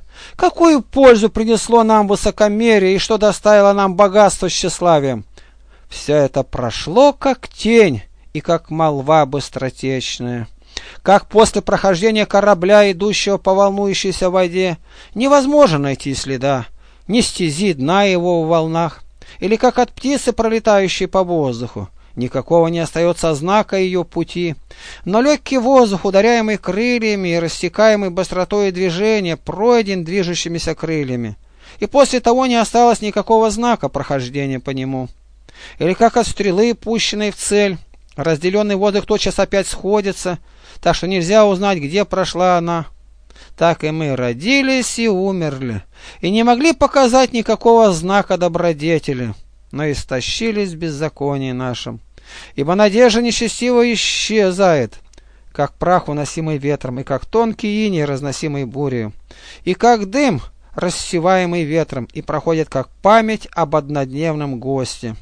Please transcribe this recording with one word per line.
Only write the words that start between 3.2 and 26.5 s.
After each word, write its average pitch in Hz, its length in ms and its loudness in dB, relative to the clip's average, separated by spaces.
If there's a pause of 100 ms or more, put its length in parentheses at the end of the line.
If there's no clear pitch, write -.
нам 196 240 0
богатство 196 520 4
с - 40 -4
тщеславием? 151 720 0 (640)
Все - 260 -4
это 139 280 2
прошло, 170 680 0
как - 360 -4
тень, 208 540 2 (300)
и 151 80 -8
как - 300 -4
молва 151 560 2
быстротечная. 127 1200 -6 (560)
Как 190 240 4
после 208 340 2
прохождения 202 640 0
корабля, 202 680 4
идущего 196 460 -2
по 190 160 0
волнующейся 196 800 0
воде, 185 480 0 (360)
невозможно 277 640 4
найти 139 360 -4
следа, 135 520 -4 (420)
ни 226 120 2
стези 175 540 -2
дна 165 300 2
его 175 380 0
в 156 60 -4
волнах, 165 540 -2 (360)
или 202 180 0
как 247 220 0
от 247 140 0
птицы, 262 400 -2
пролетающей 208 760 0
по 190 160 0
воздуху, 123 680 -4 (260)
никакого 139 520 0
не 170 100 -4
остается 165 560 -2
знака 196 420 0
ее 185 280 -2
пути. 170 500 -6 (500)
Но 202 160 0
легкий 277 380 0
воздух, 233 480 2
ударяемый 214 500 2